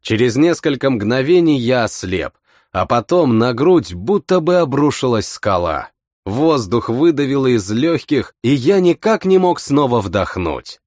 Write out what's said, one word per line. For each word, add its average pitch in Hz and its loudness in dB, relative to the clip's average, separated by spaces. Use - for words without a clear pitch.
Через 113 0
несколько 147 0
мгновений 135 2
я 120 0
ослеп, 92 -6
а 95 -2
потом 120 2
на 120 2
грудь 143 2
будто 175 -2
бы 175 0
обрушилась 139 0
скала. 87 -4
Воздух 120 -2
выдавило 139 0
из 110 0
легких, 139 -2
и 117 0
я 147 2
никак 180 0
не 190 4
мог 180 2
снова 135 0
вдохнуть. 87 -6